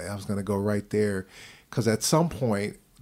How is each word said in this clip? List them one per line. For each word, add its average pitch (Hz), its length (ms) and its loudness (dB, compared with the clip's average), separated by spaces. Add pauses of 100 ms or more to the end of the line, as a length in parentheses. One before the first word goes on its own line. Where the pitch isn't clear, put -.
(100)
I 101 40 -6
was 98 120 -8
gonna 98 160 -2
go 101 140 0
right 101 340 0
there, 104 360 0 (440)
'cause 117 180 0
at 110 140 2
some 165 260 4
point, 107 480 -2 (260)